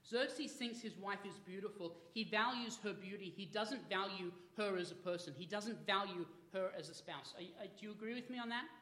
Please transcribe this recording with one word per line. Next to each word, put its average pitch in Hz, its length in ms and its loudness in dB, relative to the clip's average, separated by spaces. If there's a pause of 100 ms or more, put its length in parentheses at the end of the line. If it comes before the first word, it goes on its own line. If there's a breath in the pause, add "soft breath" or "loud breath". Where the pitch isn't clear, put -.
Xerxes 254 460 2
thinks 233 280 -2
his 202 180 -4
wife 196 260 0
is 180 140 -6
beautiful. 190 560 -4 (180 loud breath)
He 220 120 2
values 226 580 4
her 202 100 0
beauty. 185 420 -4
He 196 120 -4
doesn't 214 420 0
value 190 420 2 (280 loud breath)
her 202 180 4
as 170 140 2
a 170 60 -8
person. 175 420 0
He 180 80 -4
doesn't 208 400 0
value 190 400 4 (260)
her 185 240 2
as 160 140 -6
a 156 40 -12
spouse. - 440 -6
Are, 196 260 -6
are, 185 40 -6 (100)
do 208 80 -6
you 208 60 -4
agree 220 200 -2
with 247 160 -2
me 247 100 -2
on 233 120 0
that? 247 140 2 (180)